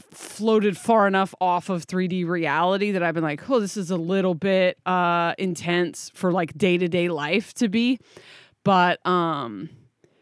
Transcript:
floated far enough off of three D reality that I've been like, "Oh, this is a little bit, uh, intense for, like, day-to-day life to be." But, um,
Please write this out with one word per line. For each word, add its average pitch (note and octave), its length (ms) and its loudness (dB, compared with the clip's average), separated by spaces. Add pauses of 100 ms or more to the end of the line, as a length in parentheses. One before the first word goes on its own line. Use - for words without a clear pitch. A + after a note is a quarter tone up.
floated G#3+ 640 0
far A3 300 4
enough F#3+ 340 0
off F3+ 300 0
of F3 140 -2
three F#3 240 -4
D F3+ 160 -4
reality F3 680 0
that F#3+ 140 0
I've E3 100 0
been D#3+ 100 -2
like, D3 240 -4
"Oh, B3+ 120 2
this G3+ 180 -6
is F3+ 140 -4
a F#3 60 -2
little F#3 360 0
bit, F#3 540 2
uh, F3 500 0
intense F3 800 -2
for, F#3 160 -2
like, E3+ 260 -2
day-to-day F3 520 2
life D#3+ 460 -2
to A#3 140 0
be." A#3 300 0 (640)
But, F3+ 420 4
um, C#3+ 640 -2 (520)